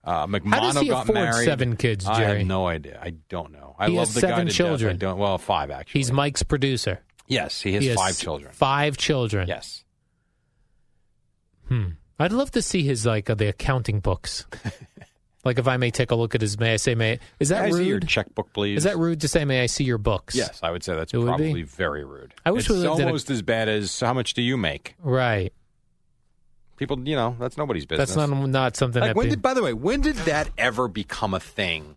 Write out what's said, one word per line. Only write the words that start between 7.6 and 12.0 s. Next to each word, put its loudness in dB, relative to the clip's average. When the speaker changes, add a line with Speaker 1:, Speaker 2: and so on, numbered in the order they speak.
Speaker 1:
he 0
has 2
Speaker 2:
He 2
has 2
Speaker 1:
five 2
Speaker 2:
s-, -4
Speaker 1:
children. -6
Speaker 2:
five 2
children. 0
Speaker 1:
Yes. -10
Speaker 2:
Hmm. -2